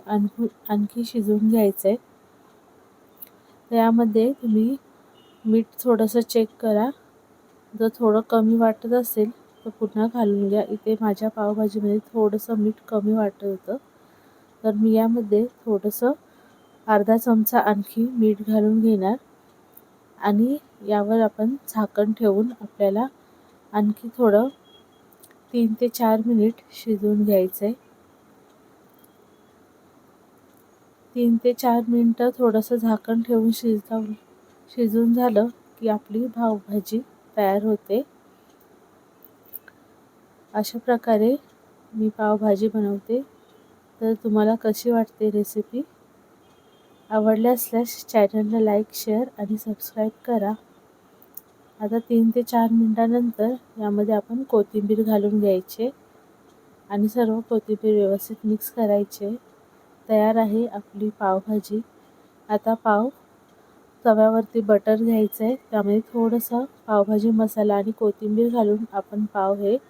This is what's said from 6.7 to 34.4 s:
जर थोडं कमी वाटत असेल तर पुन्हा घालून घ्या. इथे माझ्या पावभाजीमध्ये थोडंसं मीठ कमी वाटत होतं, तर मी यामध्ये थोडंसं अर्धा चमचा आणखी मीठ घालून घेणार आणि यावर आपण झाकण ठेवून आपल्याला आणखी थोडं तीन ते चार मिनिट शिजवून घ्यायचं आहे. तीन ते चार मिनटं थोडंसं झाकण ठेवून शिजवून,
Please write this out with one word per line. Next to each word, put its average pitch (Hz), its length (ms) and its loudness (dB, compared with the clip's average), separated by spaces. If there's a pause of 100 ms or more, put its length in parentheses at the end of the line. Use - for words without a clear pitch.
जर 226 100 0 (100)
थोडं 220 220 2
कमी 226 360 2
वाटत 226 360 0
असेल 233 380 0 (340)
तर 226 60 -12
पुन्हा 214 440 -2
घालून 202 340 0
घ्या. 202 200 0
इथे 220 320 -4
माझ्या 214 280 -2
पावभाजीमध्ये 208 680 -2
थोडंसं 214 560 -2
मीठ 214 200 0 (140)
कमी 214 240 0
वाटत 208 320 -2
होतं, 196 320 -6 (880)
तर 220 80 0
मी 220 200 2
यामध्ये 220 540 2
थोडंसं 220 680 -2 (720)
अर्धा 214 300 4
चमचा 226 420 2
आणखी 214 540 0
मीठ 214 240 2 (120)
घालून 214 320 2
घेणार 214 360 2 (1000)
आणि 220 380 0 (320)
यावर 208 320 0
आपण 220 340 -2 (140)
झाकण 214 440 -2
ठेवून 214 360 0 (120)
आपल्याला 208 460 -2 (640)
आणखी 214 360 -2 (100)
थोडं 226 300 4 (1040)
तीन 233 280 0
ते 247 80 0
चार 220 380 0
मिनिट 226 280 2 (180)
शिजवून 208 520 -2
घ्यायचं 196 420 0
आहे. 226 80 -4 (3500)
तीन 240 300 2
ते 247 80 4
चार 240 360 2
मिनटं 240 500 2
थोडंसं 226 380 2
झाकण 226 460 0
ठेवून 226 280 2
शिजवून, 220 600 -2 (580)